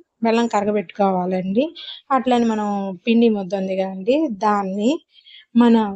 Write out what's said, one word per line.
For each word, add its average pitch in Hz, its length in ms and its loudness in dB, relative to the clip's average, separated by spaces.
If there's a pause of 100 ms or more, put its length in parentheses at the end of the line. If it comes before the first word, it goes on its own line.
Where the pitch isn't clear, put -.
(240)
బెల్లం 226 240 2
కరగబెట్టుకోవాలండి. 196 1160 -2 (460)
అట్లని 240 340 2
మనం 214 240 -2 (380)
పిండి 233 220 4
ముద్ద 196 260 -2
ఉంది 190 200 -4
కదండి, 190 420 -2 (200)
దాన్ని 208 540 0 (640)
మనం 226 400 4